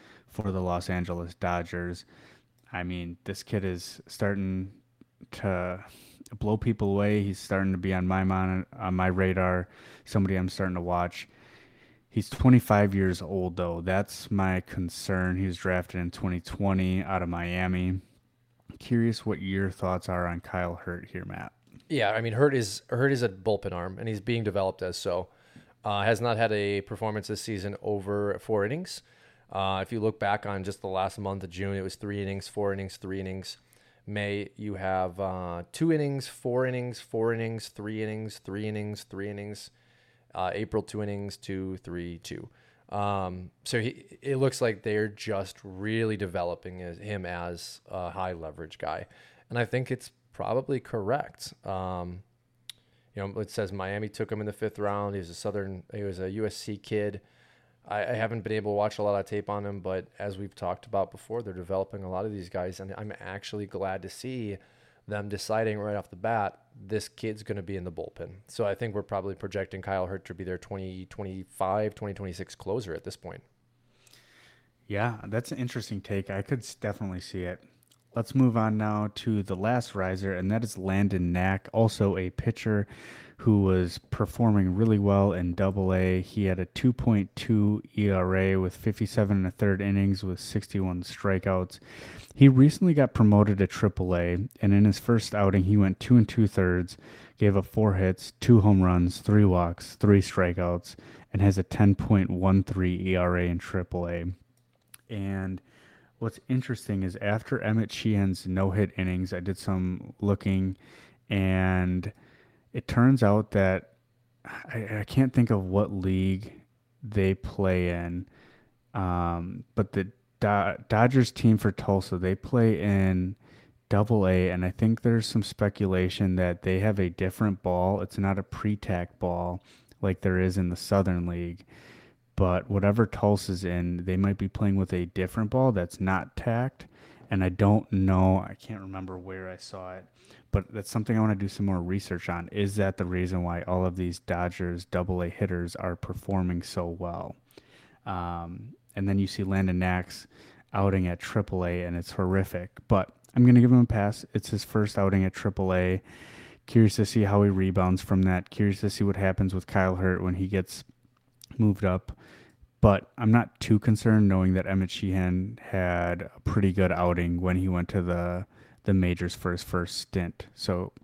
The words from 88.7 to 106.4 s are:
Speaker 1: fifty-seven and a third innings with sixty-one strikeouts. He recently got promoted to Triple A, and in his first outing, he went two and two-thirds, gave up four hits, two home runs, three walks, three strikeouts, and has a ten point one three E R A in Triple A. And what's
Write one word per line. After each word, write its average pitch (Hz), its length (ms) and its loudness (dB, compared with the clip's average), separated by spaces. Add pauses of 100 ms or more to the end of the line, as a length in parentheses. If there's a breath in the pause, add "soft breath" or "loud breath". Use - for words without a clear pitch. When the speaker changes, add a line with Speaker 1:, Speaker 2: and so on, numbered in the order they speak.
Speaker 1:
fifty-seven 104 600 0
and 95 100 0
a 87 40 -4
third 101 300 0
innings 98 420 2
with 92 160 -6
sixty-one 92 640 -4
strikeouts. 92 760 -2 (540 loud breath)
He 139 140 10
recently 147 460 6
got 139 200 2
promoted 104 460 6
to 95 80 4
Triple 90 480 0
A, 87 180 0 (280)
and 101 120 4
in 101 120 8
his 101 140 4
first 113 360 0
outing, 98 300 4
he 104 120 4
went 95 220 4
two - 180 6
and 113 100 8
two-thirds, 90 720 2 (400 loud breath)
gave 101 200 4
up 92 80 0
four 107 300 2
hits, 92 440 0
two 117 220 8
home 98 200 8
runs, 90 380 4
three 104 260 6
walks, 87 500 0
three 101 260 8
strikeouts, 87 760 -2 (360 loud breath)
and 95 100 0
has 98 180 6
a 92 40 2
ten 101 300 4
point 95 380 2
one 95 320 4
three 90 360 0
E 92 160 0
R 90 220 2
A 87 60 2
in 87 160 0
Triple 87 480 -6
A. 85 180 -6 (840)
And 98 520 -6 (580 soft breath)
what's 117 200 -6 (100)